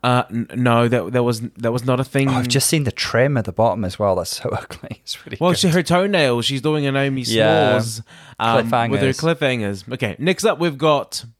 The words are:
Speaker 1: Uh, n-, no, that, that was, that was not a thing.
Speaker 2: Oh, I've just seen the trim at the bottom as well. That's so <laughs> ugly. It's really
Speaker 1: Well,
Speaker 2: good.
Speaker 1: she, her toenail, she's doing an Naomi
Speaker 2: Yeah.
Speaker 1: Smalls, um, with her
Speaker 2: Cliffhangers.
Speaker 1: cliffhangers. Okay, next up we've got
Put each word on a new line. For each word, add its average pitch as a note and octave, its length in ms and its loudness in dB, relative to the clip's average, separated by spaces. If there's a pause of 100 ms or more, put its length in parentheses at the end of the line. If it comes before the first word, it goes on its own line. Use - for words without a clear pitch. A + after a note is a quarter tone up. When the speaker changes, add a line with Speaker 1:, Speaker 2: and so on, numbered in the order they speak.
Speaker 1:
Uh, B2 260 2
n-, A#2 260 -4
no, A#2+ 320 4
that, A2+ 240 0
that B2 120 2
was, A#2 180 0
that A#2 320 -4
was A#2+ 100 -4
not B2+ 160 0
a C3+ 40 -2
thing. C3+ 260 0
Speaker 2:
Oh, C3 40 0
I've B2+ 140 0
just C3 220 0
seen D#3 140 2
the A2+ 80 0
trim C3 440 0
at A2 100 0
the G2 60 -6
bottom A2 320 0
as F2+ 140 -6
well. G2 180 2
That's E2+ 140 -4
so - 200 -8
<laughs> - 40 -2
ugly. - 480 -10
It's - 240 -12
really - 160 -12
Speaker 1:
Well, F3 100 2
Speaker 2:
good. E3 80 2
Speaker 1:
she, G3+ 100 2
her E3+ 120 2
toenail, E3+ 640 2
she's C3+ 180 -2
doing D3+ 240 0
an C3+ 80 0
Naomi C#3 300 0
Speaker 2:
Yeah. G#2+ 560 4
Speaker 1:
Smalls, A2+ 240 -6 (360)
um, A2+ 180 2 (340)
with C3+ 100 0
her C3+ 80 2
Speaker 2:
Cliffhangers. D#3+ 260 0 (520)
Speaker 1:
cliffhangers. A#2+ 80 -8
Okay, G#2+ 240 -4
next F3+ 260 0
up F#3 140 2
we've D#3+ 180 -2
got C#3+ 480 -2 (140)